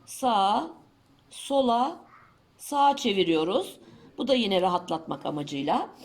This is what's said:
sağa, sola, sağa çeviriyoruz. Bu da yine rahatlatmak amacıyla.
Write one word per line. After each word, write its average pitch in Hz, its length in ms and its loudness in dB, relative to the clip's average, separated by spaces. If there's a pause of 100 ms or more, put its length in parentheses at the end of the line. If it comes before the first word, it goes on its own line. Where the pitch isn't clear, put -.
sağa, 226 640 0 (640)
sola, 269 680 0 (600)
sağa 285 380 2
çeviriyoruz. 190 840 0 (380)
Bu 240 100 -4
da 277 60 4
yine 196 280 2
rahatlatmak 170 640 -2
amacıyla. 147 640 -4 (160)